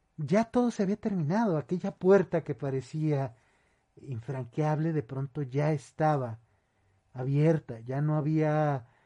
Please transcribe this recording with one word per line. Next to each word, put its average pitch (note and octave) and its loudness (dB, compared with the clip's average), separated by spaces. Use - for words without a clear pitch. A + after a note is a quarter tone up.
ya E3+ 0
todo B3 0
se G#3 -2
había G3 0
terminado, F#3+ 0
aquella F3+ -4
puerta F#3 4
que C#3+ -6
parecía C#3 -4
infranqueable C#3+ -4
de D3+ 0
pronto C3+ -6
ya C#3+ 0
estaba C#3+ 0
abierta, C#3 0
ya B2+ -6
no D3+ 0
había D3+ 0